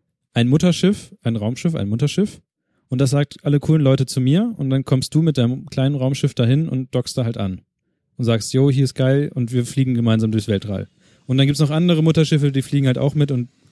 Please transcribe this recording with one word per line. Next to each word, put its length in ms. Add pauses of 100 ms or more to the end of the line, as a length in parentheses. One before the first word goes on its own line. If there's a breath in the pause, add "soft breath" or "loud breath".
(340)
ein 140
Mutterschiff, 760
ein 120
Raumschiff, 380
ein 160
Mutterschiff 500 (500)
und 120
das 80
sagt 340
alle 160
coolen 220
Leute 240
zu 160
mir 360
und 120
dann 160
kommst 300
du 80
mit 160
deinem 260
kleinen 300
Raumschiff 400
dahin 340
und 240
dockst 240
da 80
halt 120
an 240 (560)
und 80
sagst, 280
jo, 160
hier 140
ist 100
geil 400
und 180
wir 140
fliegen 300
gemeinsam 360
durchs 160
Weltall. 400 (380 soft breath)
Und 120
dann 100
gibt's 140
noch 100
andere 320
Mutterschiffe, 480
die 100
fliegen 240
halt 140
auch 160
mit 160
und 180 (220 soft breath)